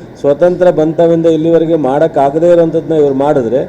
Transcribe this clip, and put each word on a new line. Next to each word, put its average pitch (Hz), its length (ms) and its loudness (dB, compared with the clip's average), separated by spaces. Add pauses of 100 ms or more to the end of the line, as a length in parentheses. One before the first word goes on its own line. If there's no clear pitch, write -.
(200)
ಸ್ವತಂತ್ರ 175 500 0
ಬಂತವಿಂದ 165 560 0
ಇಲ್ಲಿವರೆಗೆ 165 500 0
ಮಾಡೋಕ್ಕಾಗದೇ 151 720 0
ಇರೋಂಥದ್ದನ್ನ 160 500 0
ಇವ್ರು 143 140 0
ಮಾಡಿದ್ರೆ 139 540 -2